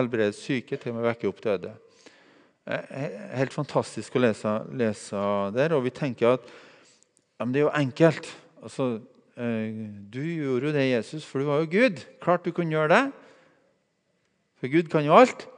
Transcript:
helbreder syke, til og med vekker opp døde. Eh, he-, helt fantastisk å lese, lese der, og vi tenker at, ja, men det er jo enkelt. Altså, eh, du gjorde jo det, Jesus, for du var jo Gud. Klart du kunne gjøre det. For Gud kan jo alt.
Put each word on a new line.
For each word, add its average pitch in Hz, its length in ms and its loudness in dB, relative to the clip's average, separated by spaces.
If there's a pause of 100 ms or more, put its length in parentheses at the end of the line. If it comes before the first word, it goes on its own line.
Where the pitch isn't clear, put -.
helbreder 110 320 0
syke, 135 420 -6
til 123 160 -8
og 117 60 -8
med 117 140 -4
vekker 113 180 -4
opp - 140 -8
døde. 101 320 -4 (920)
Eh, - 240 -8
he-, 107 480 -10
helt 131 160 -2
fantastisk 127 640 -4
å 127 80 4
lese, 107 300 0 (180)
lese 110 480 -4 (320)
der, 156 240 0
og 123 80 0
vi 127 80 -4
tenker 123 400 2
at, - 160 -4 (880)
ja, 113 80 -6
men 127 80 -2
det 143 80 2
er 147 60 4
jo 151 100 0
enkelt. 147 500 2 (380)
Altså, 127 240 -4 (480)
eh, 113 320 -4 (400)
du 127 160 -8
gjorde 143 420 -2
jo 151 80 0
det, 135 140 4
Jesus, 127 340 -2
for - 160 -6
du 143 80 -2
var 147 140 2
jo 156 160 -4
Gud. 214 260 2 (160)
Klart 175 240 2
du 175 80 -2
kunne 165 220 -2
gjøre 156 220 2
det. 262 100 6 (1500)
For 131 100 -6
Gud 160 240 2
kan 151 140 2
jo 156 120 6
alt. 247 300 6 (100)